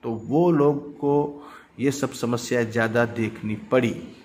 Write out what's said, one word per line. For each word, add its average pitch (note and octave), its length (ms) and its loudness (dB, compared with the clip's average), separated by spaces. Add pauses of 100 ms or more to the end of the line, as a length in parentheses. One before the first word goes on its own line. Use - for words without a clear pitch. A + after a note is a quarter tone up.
तो A#2+ 80 -4 (120)
वो D3+ 280 4
लोग C#3+ 420 2
को C#3+ 500 0 (340)
ये C3 140 0
सब C3+ 220 -4
समस्याएं A#2+ 580 -2
ज़्यादा A2+ 360 2
देखनी G#2+ 480 -4 (160)
पड़ी। B2 200 4 (340)